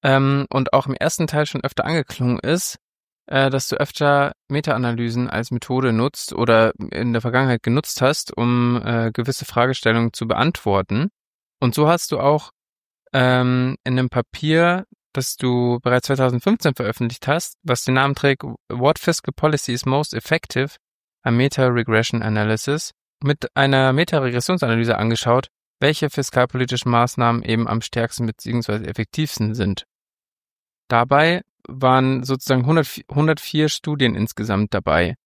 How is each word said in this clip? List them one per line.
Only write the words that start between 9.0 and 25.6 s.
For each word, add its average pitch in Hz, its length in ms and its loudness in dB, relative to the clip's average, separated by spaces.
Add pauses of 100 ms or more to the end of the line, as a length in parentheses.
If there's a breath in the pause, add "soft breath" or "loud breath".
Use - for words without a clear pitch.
gewisse 123 340 -6
Fragestellungen 117 680 0
zu 117 140 -6
beantworten. 113 840 0 (500)
Und 120 160 2
so 151 120 4
hast 170 240 0
du 147 80 -4
auch, 147 300 0 (640)
ähm, 127 720 2
in 127 140 0
einem 127 120 0
Papier, 170 760 0 (280)
das - 240 -4
du 123 440 0
bereits 123 260 2
zweitausendfünfzehn 131 680 0
veröffentlicht 117 540 -4
hast, 151 360 -2
was 131 200 -2
den 131 100 0
Namen 139 220 2
trägt, 139 280 0 (260)
What 131 300 0
Fiscal - 360 -2
Policy 151 380 0
is 120 120 -6
Most 139 300 -2
Effective, - 600 -4 (460)
a 123 60 0
Meta-Regression 120 920 2
Analysis, 110 680 -2 (320)
mit - 320 -2
einer 135 380 4
Meta-Regressionsanalyse 123 1040 0
angeschaut, 113 500 0 (320)